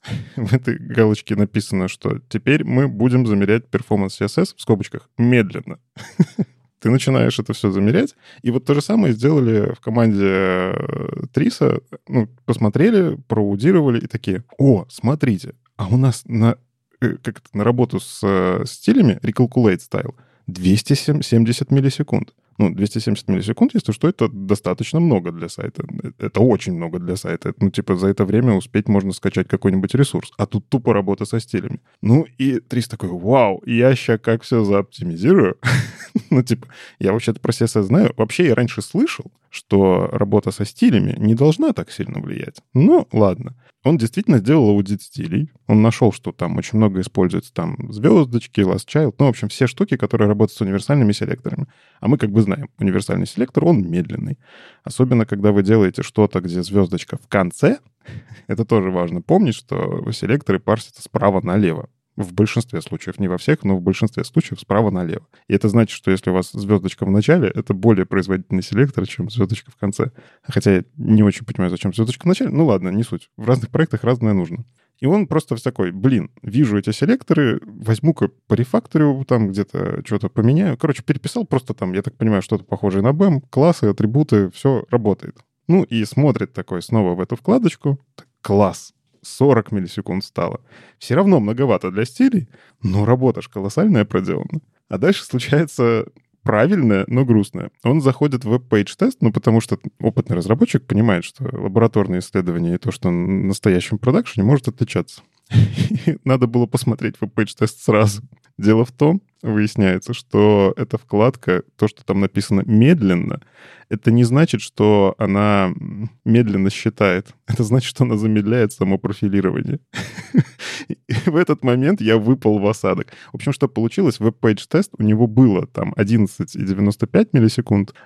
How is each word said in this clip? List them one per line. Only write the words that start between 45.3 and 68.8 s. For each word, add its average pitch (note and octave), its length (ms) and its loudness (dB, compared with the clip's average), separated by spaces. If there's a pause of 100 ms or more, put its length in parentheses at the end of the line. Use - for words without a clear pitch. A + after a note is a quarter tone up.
Он G#2+ 120 6
нашёл, A2 320 4
что - 200 -10
там F2 240 -6
очень G#2+ 220 -4
много G2 220 2
используется F2+ 540 -2
там F2 380 -8
звёздочки, B2 680 0
Last F#2+ 280 0
Child. D3 300 -2
Ну, C#3+ 80 4
в - 20 4
общем, A2 200 -2
все - 180 -2
штуки, E3+ 300 -2
которые G#2+ 320 0
работают G#2+ 300 0
с - 20 -18
универсальными G#2 520 0
селекторами. - 540 -6 (340)
А G2 80 -2
мы C#3+ 100 2
как G#2+ 120 -2
бы A2 120 4
знаем, G2+ 260 -4 (100)
универсальный F#2+ 480 -2
селектор, - 380 -4
он A#2 240 2
медленный. - 500 -6 (440)
Особенно, B2 420 0
когда G#2 280 0
вы G2+ 100 4
делаете G2 400 2
что-то, G2+ 380 0
где F2 220 -4
звёздочка F#2+ 540 -2
в - 120 -20
конце, G#2 500 0 (340)
<laughs> - 360 -20
это A2 160 -4
тоже G2 260 0
важно F2 320 -4
помнить, E3 320 2
что F#2 560 -6
селекторы G#2 480 -2
парсятся - 440 -4
справа G2+ 400 0
налево. F2+ 460 0 (280)
В F#2 160 -8
большинстве G#2 500 -2
случаев, - 380 -12
не F#2+ 80 -2
во A2 100 -2
всех, - 240 -2
но G2 140 0
в F2+ 40 -4
большинстве G#2+ 440 -2
случаев - 340 -4
справа G#2 320 0
налево. F2+ 340 -6 (220)
И G#2 80 0
это G#2 140 0
значит, A2 280 2
что - 140 -4
если F#2+ 200 -2
у - 20 0
вас F#2 180 -2
звёздочка G2 560 -2
в F#2+ 60 0
начале, A#2 360 2
это - 260 -6
более F#2+ 320 2
производительный F#2 580 -2
селектор, G#2+ 420 -2